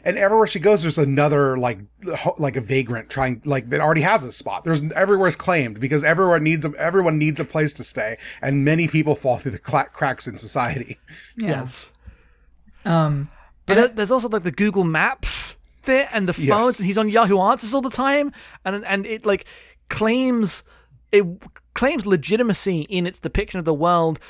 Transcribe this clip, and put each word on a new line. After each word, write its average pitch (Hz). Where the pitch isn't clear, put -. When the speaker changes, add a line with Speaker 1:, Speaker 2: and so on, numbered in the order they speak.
Speaker 1:
And 180
everywhere 208
she -
goes, 196
there's 160
another, 143
like, 120
ho-, -
like, 139
a 135
vagrant 120
trying, 131
like, 131
that 143
already 156
has 180
a 120
spot. -
There's, 160
everywhere's 190
claimed 131
because 139
everyone 165
needs 160
a, 147
everyone 170
needs 151
a 151
place 156
to 127
stay, 110
and 139
many 160
people 151
fall 127
through 131
the 92
cla-, -
cracks 135
in 110
society. 120
Speaker 2:
Yeah. 170
Speaker 3:
Yes. -
Speaker 2:
Um, 151
Speaker 3:
But 196
Speaker 2:
and 233
Speaker 3:
there, 226
there's 208
also, 247
like, 208
the 175
Google 202
Maps 175
there 262
and 202
the 175
Speaker 1:
Yes. 143
Speaker 3:
phones, 226
and 190
he's 196
on 214
Yahoo 202
Answers 214
all 277
the 254
time, 277
and, 202
and 196
it, 220
like, 196
claims, 233
it 208
claims 262
legitimacy 196
in 180
its 180
depiction -
of 170
the 160
world, 165